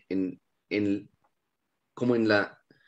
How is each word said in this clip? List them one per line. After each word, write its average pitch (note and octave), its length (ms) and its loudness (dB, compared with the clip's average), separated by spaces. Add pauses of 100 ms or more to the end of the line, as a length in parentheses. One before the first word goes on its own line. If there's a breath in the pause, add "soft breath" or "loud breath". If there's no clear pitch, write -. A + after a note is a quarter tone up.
en, F#2 320 -4 (280)
en, G2+ 420 -4 (840)
como B2 220 0
en A2+ 120 2
la G#2 320 2 (280 soft breath)